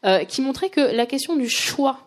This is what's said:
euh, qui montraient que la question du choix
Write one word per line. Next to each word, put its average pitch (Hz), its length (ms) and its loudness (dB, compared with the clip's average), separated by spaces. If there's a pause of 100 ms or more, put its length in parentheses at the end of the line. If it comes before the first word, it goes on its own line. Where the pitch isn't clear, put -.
euh, 190 180 4
qui - 180 -4
montraient 269 300 -2
que - 80 0
la 240 260 2
question 269 300 -4
du 247 140 0
choix 269 580 -2